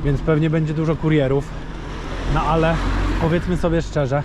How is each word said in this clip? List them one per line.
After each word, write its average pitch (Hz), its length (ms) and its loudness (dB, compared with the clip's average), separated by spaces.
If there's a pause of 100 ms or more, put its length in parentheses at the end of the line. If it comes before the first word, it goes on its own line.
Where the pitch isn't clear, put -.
więc 143 180 2
pewnie 160 280 2
będzie 156 240 0
dużo 156 220 0
kurierów. 143 540 2 (840)
No 156 80 2
ale 160 340 2 (460)
powiedzmy 170 360 0
sobie 165 240 0
szczerze 143 440 -2